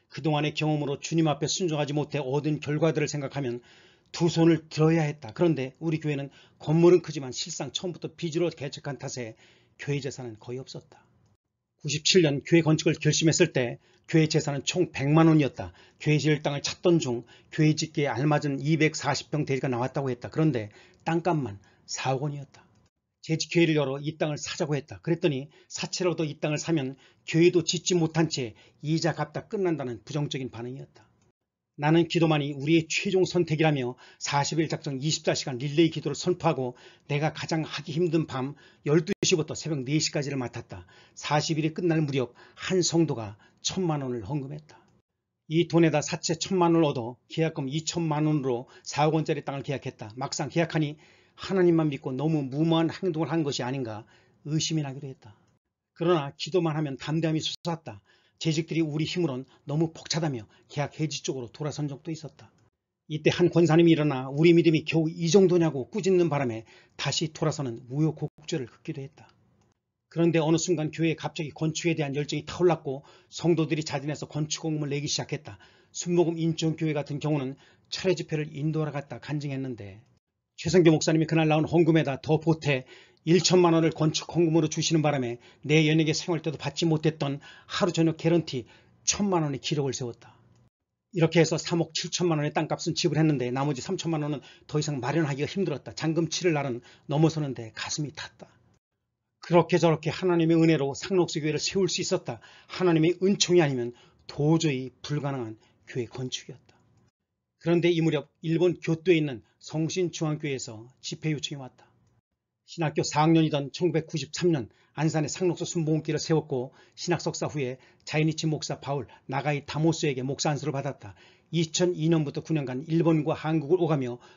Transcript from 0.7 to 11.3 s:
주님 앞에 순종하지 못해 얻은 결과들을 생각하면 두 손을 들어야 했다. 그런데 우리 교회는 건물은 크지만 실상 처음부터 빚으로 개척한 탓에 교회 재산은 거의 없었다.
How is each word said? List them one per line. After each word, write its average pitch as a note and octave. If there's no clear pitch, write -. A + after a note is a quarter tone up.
주님 D#3+
앞에 D3
순종하지 D3+
못해 D3
얻은 C#3+
결과들을 D3
생각하면 C3+
두 E3+
손을 E3
들어야 D#3+
했다. D3
그런데 C3
우리 D#3+
교회는 D3
건물은 E3+
크지만 C3+
실상 D3+
처음부터 E3
빚으로 E3+
개척한 D3
탓에 B2
교회 C#3+
재산은 B2
거의 B2
없었다. -